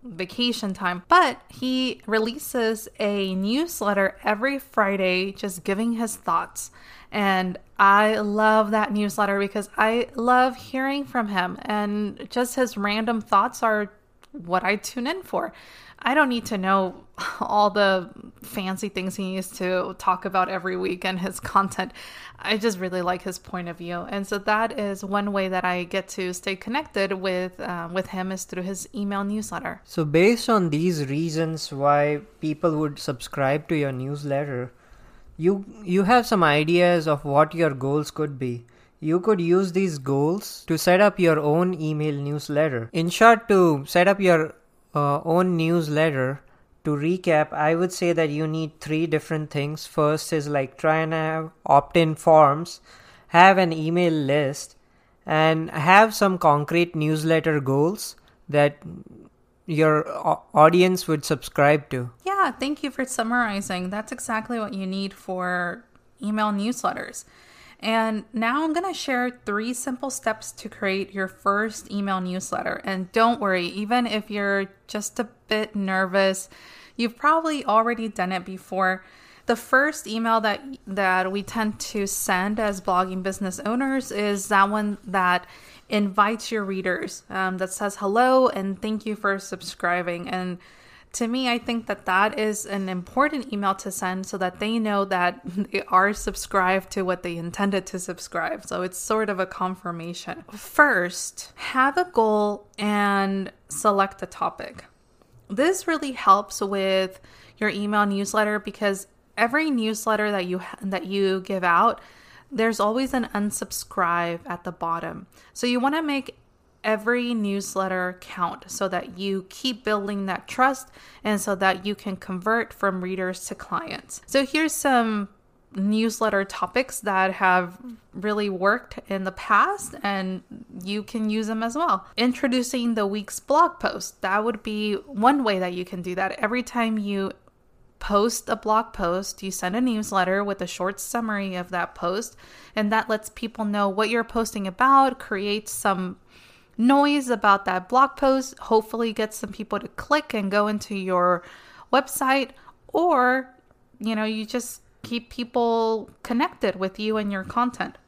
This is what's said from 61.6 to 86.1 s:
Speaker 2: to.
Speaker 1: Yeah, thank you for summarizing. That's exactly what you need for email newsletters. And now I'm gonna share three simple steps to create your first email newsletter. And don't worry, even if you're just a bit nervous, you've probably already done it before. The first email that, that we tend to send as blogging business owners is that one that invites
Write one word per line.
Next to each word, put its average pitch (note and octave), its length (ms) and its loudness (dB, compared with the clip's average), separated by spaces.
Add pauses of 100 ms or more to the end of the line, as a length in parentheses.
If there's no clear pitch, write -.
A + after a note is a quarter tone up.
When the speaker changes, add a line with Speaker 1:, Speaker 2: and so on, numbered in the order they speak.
Speaker 2:
to. B2 200 -4 (140)
Speaker 1:
Yeah, F#4+ 260 0
thank C#4 320 -6
you C#4 80 -4
for C4 140 -6
summarizing. G#3 840 -2
That's G#3+ 200 -8
exactly A#3 480 -6
what G#3 160 -6
you F#3+ 120 -6
need F#3+ 280 -6
for F3+ 680 -6 (360)
email G#3+ 300 -2
newsletters. - 720 -4 (580)
And A3 500 0
now A#3+ 300 0
I'm D#4+ 100 0
gonna F4 220 -2
share B3 500 -2
three A3 300 -2
simple C4 340 -6
steps - 440 -6
to - 160 -16
create G3 440 -4
your F#3+ 140 -4
first G3+ 640 -2
email G3 300 -2
newsletter. - 640 -4
And F#3+ 260 -4
don't A3+ 300 2
worry, F#3 260 0
even G#3+ 400 -2
if G#3+ 240 -4
you're G3+ 360 -2 (200)
just - 320 -8
a A3+ 100 -4 (200)
bit G#3+ 260 -2
nervous, F#3+ 720 0 (480)
you've A#3 200 -2
probably D#4 480 0
already A3+ 420 2
done F#3 240 -4
it F3+ 140 -4
before. F#3 600 -2 (420)
The A#3 100 2
first C#4 500 0
email A3+ 360 0
that, G#3+ 200 -2 (240)
that F#3 460 0
we G3+ 100 -4
tend G#3+ 380 -4
to G3+ 260 -4
send G3+ 540 -2
as G3+ 200 -2
blogging F#3 440 -2
business F#3+ 420 -4
owners C4 460 -2
is G3+ 360 -2
that G3+ 220 4
one G#3 340 -2
that F3+ 440 0 (400)
invites G#3 640 0